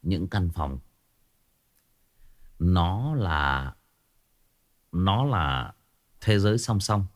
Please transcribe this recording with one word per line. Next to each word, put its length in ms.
Những 220
căn 220
phòng. 300
Nó 560
là, 600
nó 340
là 480
thế 140
giới 180
song 220
song. 260